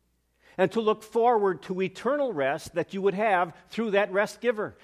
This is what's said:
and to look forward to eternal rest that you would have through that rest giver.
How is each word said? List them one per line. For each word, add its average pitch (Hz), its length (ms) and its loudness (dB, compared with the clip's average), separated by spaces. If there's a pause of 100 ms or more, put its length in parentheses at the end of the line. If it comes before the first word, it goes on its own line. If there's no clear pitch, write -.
(560)
and 185 160 2
to 226 80 -2
look 214 220 0
forward 226 600 2
to 185 200 -6
eternal 247 500 -2
rest 143 420 -2
that 165 180 -4
you 190 80 -6
would 190 140 2
have 185 400 0 (140)
through 220 240 -4
that 202 180 2
rest 196 300 -2
giver. 214 440 -2